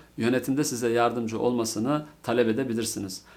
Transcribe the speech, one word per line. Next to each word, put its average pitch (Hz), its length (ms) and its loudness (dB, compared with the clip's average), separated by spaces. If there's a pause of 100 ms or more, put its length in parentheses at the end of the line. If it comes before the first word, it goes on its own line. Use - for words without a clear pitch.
(160)
yönetimde 127 480 0
size 123 240 -2
yardımcı 117 500 2
olmasını 123 680 0 (160)
talep 120 260 2
edebilirsiniz. 110 760 -2 (140)